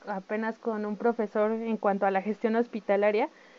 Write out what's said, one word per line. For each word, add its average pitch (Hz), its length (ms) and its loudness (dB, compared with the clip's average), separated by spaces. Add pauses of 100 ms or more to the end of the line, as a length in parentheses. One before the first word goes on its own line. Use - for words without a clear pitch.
apenas 214 540 -6
con 214 260 -4
un 214 100 -4
profesor 214 560 0
en 226 260 -2
cuanto 196 280 0
a 196 60 4
la 190 100 0
gestión 214 340 -2
hospitalaria, 214 720 2 (300)